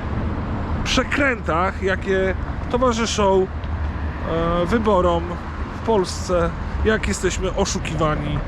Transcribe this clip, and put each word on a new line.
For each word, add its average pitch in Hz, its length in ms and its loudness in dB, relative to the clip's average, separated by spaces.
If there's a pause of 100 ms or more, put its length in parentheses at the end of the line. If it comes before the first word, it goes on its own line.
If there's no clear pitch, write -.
(840)
przekrętach, 202 960 0
jakie 190 520 0 (360)
towarzyszą, 220 720 4
e, 185 40 0 (1200)
wyborom 180 560 4 (600)
w - 40 -8
Polsce, 180 640 2 (340)
jak 214 240 2
jesteśmy 185 460 -2
oszukiwani 151 920 0